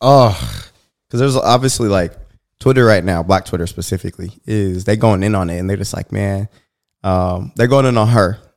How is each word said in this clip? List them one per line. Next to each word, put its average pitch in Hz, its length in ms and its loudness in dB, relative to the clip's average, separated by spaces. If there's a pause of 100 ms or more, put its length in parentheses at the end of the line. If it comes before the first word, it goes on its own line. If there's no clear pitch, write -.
oh, 123 360 4 (720)
'cause 120 100 -4
there's 131 160 0
obviously, 123 540 0
like, 90 240 0 (460)
Twitter 131 260 4
right 101 180 4
now, 85 200 -2
Black 92 220 0
Twitter 85 220 -6
specifically, 92 680 -10 (120)
is 98 400 -4
they 107 120 0
going 107 260 2
in 104 120 0
on 90 140 -2
it, 87 100 -6
and 92 100 -4
they're 98 80 -2
just - 160 -8
like, - 180 -10
"Man," 98 380 -4 (540)
um, 92 520 -2
they're 120 120 2
going 135 180 2
in 123 120 0
on 110 120 2
her 107 300 2 (180)